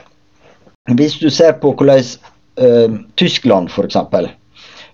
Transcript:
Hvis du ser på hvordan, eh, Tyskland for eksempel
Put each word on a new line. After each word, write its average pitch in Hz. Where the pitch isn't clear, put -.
Hvis 147
du 160
ser 160
på 147
hvordan, 139
eh, 117
Tyskland 104
for 98
eksempel 90